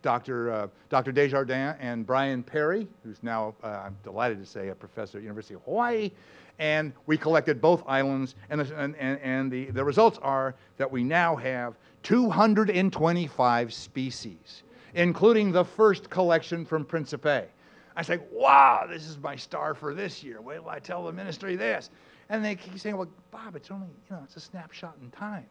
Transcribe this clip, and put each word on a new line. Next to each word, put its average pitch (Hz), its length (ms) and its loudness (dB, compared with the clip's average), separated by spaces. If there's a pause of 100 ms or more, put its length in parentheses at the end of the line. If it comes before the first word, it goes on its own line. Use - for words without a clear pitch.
Doctor, 120 480 -2
uh, 107 180 -4 (200)
Doctor 131 240 0
Desjardins 135 680 2
and 117 260 -6
Brian 131 340 0
Perry, 156 460 -2 (160)
who's 110 180 -16
now, 110 320 -4 (120)
uh, 104 180 -8
I'm 98 180 -12
delighted 107 380 -4
to 98 60 -14
say, 98 240 -10
a 92 60 -8
professor - 420 -12
at 104 60 -14
University 107 320 -14
of 87 80 -18
Hawaii. 220 480 -2 (460)
And 156 360 0 (120)
we 156 120 2
collected 156 420 2
both 170 260 4
islands, 135 500 0 (140)
and 151 120 -2
the, 147 160 -6
and, 147 180 -4
and, 139 240 -4
and 135 320 -2
the, 127 200 -6
the 131 120 -2
results 190 380 6
are 135 340 -2 (220)
that 135 120 -2
we 127 140 0
now 165 320 2
have 123 400 -6 (260)
two 233 280 4
hundred 208 400 4
and 185 240 2
twenty-five 131 800 2
species, - 920 -12 (300)
including 185 580 4
the 175 140 4
first 214 440 4
collection 170 540 2
from 160 220 -4
Principe. 147 640 -2 (480)
I 170 60 -6
say, 175 180 -2 (100)
"Wow, 247 580 8
this 160 160 -12
is 156 120 -14
my 143 180 -8
star 151 380 -6
for 151 200 -8
this 185 300 -8
year. 117 160 -16
Wait 135 200 -14
till 160 100 -16
I 156 100 -10
tell 180 240 -10
the 170 80 -8
ministry 185 460 -8
this." 214 320 -4 (400)
And 220 160 -2
they 208 100 -2
keep 185 240 -16
saying, 208 160 -6
"Well, 185 140 -6 (220)
Bob, 202 260 -16
it's - 120 -18
only, 196 180 -12 (220)
you 196 60 -12
know, 156 80 -14
it's - 140 -20
a - 20 -18
snapshot 165 640 -16
in 120 100 -18
time. 208 400 -12